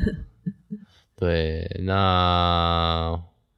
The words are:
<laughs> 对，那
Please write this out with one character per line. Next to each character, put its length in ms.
<laughs> 920
对， 680
那 1400